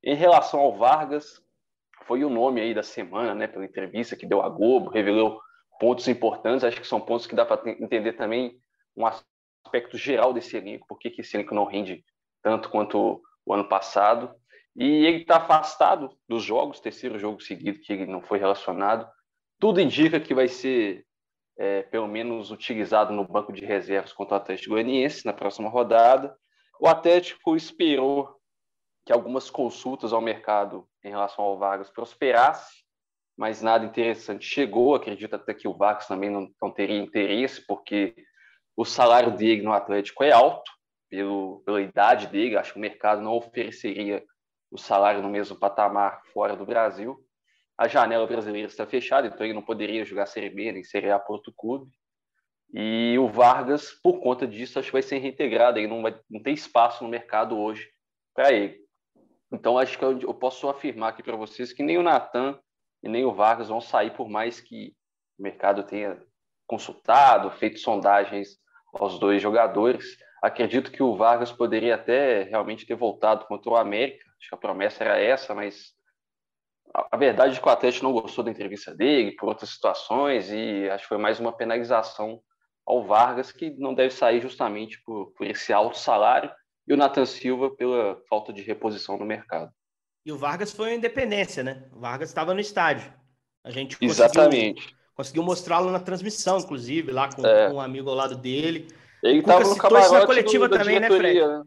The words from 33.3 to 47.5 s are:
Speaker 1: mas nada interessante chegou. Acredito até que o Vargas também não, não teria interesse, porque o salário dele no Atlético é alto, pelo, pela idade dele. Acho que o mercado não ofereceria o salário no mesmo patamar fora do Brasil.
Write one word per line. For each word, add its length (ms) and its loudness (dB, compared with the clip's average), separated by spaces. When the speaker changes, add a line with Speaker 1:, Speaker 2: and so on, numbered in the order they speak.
Speaker 1:
mas 260 -8
nada 240 2
interessante 600 -6
chegou. 480 2
Acredito 420 -4
até 180 -8
que 140 -10
o 60 -6
Vargas 340 0
também 220 -4
não, 180 -6
não 100 -4
teria 300 -4
interesse, 640 -4
porque 480 -4
o 80 -2
salário 500 4
dele 280 2
no 100 0
Atlético 500 -2
é 80 4
alto, 380 4
pelo, 560 -6
pela 160 -2
idade 460 2
dele. 280 -2
Acho 180 -2
que 40 -16
o 40 -12
mercado 400 -2
não 120 -4
ofereceria 880 -6
o 60 -16
salário 460 2
no 60 -6
mesmo 280 -6
patamar 640 0
fora 240 -2
do 100 -14
Brasil. 520 -4